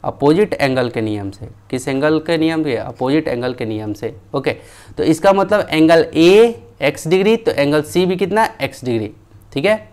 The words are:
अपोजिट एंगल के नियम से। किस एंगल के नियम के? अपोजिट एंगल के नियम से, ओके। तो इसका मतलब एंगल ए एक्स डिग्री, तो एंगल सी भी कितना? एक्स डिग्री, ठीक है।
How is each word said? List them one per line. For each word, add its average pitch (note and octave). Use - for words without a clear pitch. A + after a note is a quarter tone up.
अपोजिट D3+
एंगल C3
के A#2+
नियम G#2
से। -
किस B2+
एंगल D3
के E3
नियम D#3+
के? C3
अपोजिट C3
एंगल B2+
के B2
नियम G#2+
से, G#2
ओके। C3+
तो -
इसका D#3+
मतलब G3
एंगल D#3+
ए G3
एक्स D3
डिग्री, F#3+
तो -
एंगल D3
सी F3
भी F3+
कितना? G3+
एक्स C3+
डिग्री, A2+
ठीक C#3
है। G#3+